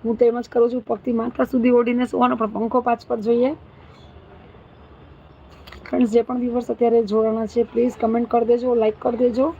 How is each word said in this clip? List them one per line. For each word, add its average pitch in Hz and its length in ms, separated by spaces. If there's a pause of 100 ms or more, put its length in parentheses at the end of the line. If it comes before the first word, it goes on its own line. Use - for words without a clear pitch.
હું 226 120
તો 240 80
એમ 240 160
જ 233 80
કરું 233 240
છું, 254 80
પગથી 226 320
માથા 233 320
સુધી 247 260
ઓઢીને 240 360
સૂવાનો, 247 300
પણ 220 100
પંખો 220 340
પાંચ 240 260
પર 240 140
જોઈએ. 240 340 (2250)
ફ્રેન્ડ્સ, 254 220
જે 226 120
પણ 247 160
વ્યુઅર્સ 240 320
અત્યારે 233 340
જોડાણા 220 420
છે, 233 160
પ્લીઝ 233 380
કોમેન્ટ 233 280
કરી 233 160
દેજો, 240 300
લાઈક 220 240
કરી 240 180
દેજો. 247 440